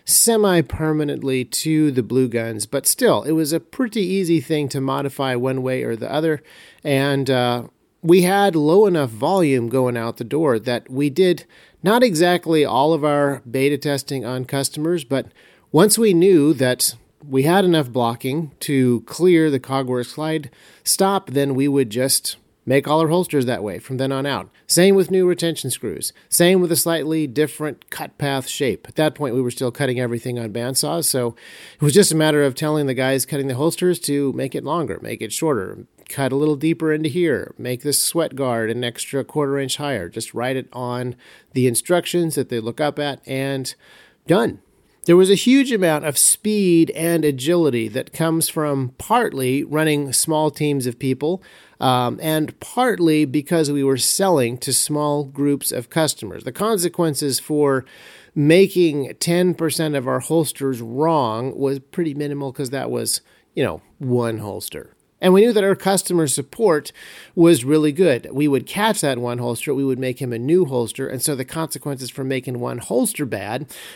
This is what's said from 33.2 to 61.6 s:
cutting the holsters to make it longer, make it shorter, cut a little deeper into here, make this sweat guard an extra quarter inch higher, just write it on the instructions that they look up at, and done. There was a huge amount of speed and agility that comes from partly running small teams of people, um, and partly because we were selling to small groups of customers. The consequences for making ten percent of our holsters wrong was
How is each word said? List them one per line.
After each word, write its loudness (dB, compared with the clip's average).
cutting -4
the -2
holsters 0
to 0
make -4
it -6
longer, -4
make -8
it -8
shorter, -4
cut -2
a 0
little 2
deeper -2
into -2
here, -2
make -8
this -2
sweat -2
guard -2
an -4
extra -6
quarter -4
inch -6
higher, -4
just -10
write -4
it -8
on -6
the 2
instructions 0
that -4
they -4
look -6
up -2
at, -4
and -6
done. 0
There 8
was 6
a 6
huge 4
amount 0
of -4
speed 2
and 0
agility 0
that -8
comes 0
from -4
partly 0
running 0
small 0
teams -2
of -6
people, -2
um, 0
and -2
partly 0
because 0
we 0
were 2
selling 2
to -6
small -2
groups -2
of -6
customers. -4
The -10
consequences -2
for 0
making 4
ten 2
percent -2
of -2
our 0
holsters -2
wrong -2
was -2